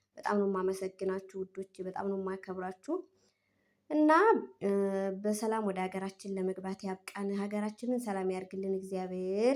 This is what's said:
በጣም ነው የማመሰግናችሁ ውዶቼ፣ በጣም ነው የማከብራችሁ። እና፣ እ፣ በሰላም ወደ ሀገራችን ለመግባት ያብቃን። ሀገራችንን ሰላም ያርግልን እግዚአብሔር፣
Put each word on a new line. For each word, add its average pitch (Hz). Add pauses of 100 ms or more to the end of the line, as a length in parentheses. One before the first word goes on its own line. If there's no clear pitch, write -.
(160)
በጣም -
ነው 202
የማመሰግናችሁ 190
ውዶቼ፣ 190 (100)
በጣም 185
ነው 196
የማከብራችሁ። 190 (960)
እና፣ 302 (480)
እ፣ 196 (460)
በሰላም 214
ወደ 190
ሀገራችን 190
ለመግባት 190
ያብቃን። 196
ሀገራችንን 214
ሰላም 190
ያርግልን 190
እግዚአብሔር፣ 190